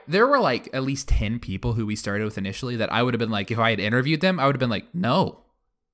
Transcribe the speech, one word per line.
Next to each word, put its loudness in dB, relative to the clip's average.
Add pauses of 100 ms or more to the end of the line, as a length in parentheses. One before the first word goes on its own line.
there 4
were, 4
like, 0
at -2
least -4
ten 2
people -4
who 0
we -2
started -2
with -6
initially -6
that -2
I 2
would 2
have -2
been -2
like, -2
if 0
I 4
had 0
interviewed 0
them, 0
I 4
would 2
have -6
been 0
like, -6
"No, 0 (500)